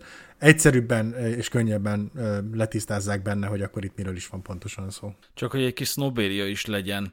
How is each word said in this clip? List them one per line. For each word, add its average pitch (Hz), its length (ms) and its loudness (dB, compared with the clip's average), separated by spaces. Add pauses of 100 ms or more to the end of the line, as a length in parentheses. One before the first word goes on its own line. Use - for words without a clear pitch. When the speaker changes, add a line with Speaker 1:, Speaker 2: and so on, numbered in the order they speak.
(380)
Speaker 1:
egyszerűbben, 123 760 6
ö, 120 140 -2
és 117 220 -2
könnyebben, 104 680 0
ö, 107 220 -2 (160)
letisztázzák 104 680 -2
benne, 101 240 0
hogy 101 160 -2
akkor 98 220 -6
itt 98 120 -8
miről 95 200 -4
is 87 100 -10
van 92 160 -10
pontosan 95 480 -8
szó. 101 220 -10 (220)
Speaker 2:
Csak - 160 -4
hogy 135 120 2
egy 123 100 2
kis 131 160 -4
sznobéria 107 580 0
is 104 200 -4
legyen, 101 460 -2